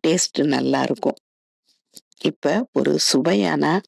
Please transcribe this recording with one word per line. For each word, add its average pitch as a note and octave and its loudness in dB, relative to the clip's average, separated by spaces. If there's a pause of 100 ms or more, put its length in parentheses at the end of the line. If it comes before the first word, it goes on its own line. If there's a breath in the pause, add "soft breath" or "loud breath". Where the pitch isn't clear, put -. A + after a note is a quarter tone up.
டேஸ்ட் E3 0
நல்லா C3+ 0
இருக்கும். C#3 -2 (1080)
இப்ப D#3+ -2
ஒரு D3+ 0
சுவையான, D#3+ 0